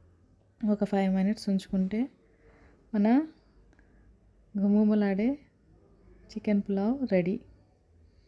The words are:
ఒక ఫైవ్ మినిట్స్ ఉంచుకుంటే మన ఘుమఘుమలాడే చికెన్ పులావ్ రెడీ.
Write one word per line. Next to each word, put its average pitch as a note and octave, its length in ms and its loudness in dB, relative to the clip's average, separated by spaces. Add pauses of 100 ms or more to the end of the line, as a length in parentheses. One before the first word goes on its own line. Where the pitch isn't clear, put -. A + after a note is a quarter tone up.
(600)
ఒక G#3 220 0
ఫైవ్ G3 300 0
మినిట్స్ F#3+ 340 -2
ఉంచుకుంటే F#3+ 520 -2 (960)
మన G#3 140 2 (1500)
ఘుమఘుమలాడే G#3 760 2 (1000)
చికెన్ G#3 320 -2
పులావ్ G3+ 440 -2
రెడీ. F#3 300 0 (920)